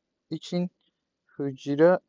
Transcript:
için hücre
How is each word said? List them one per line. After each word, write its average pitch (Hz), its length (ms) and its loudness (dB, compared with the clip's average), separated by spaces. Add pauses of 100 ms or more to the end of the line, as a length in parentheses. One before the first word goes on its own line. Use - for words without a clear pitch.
(300)
için 175 400 -6 (680)
hücre 143 720 2